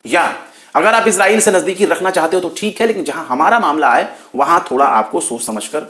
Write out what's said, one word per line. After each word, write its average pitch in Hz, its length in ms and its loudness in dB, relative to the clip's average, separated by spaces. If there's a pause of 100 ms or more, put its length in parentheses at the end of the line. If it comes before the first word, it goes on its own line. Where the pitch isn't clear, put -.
या - 400 -2 (280)
अगर 208 200 4
आप 226 140 2
इसराइल 208 320 2
से 214 100 2
नजदीकी 185 340 0
रखना 180 260 0
चाहते 175 260 0
हो, 175 60 0
तो 175 140 -8
ठीक 214 240 -6
है, 226 60 4
लेकिन 202 180 -2
जहां - 220 -8
हमारा 143 320 2
मामला 143 360 2
है, 165 240 -2 (160)
वहां 170 260 2
थोड़ा 135 240 0
आपको 131 360 0
सोच 117 220 -6
समझकर 113 480 -6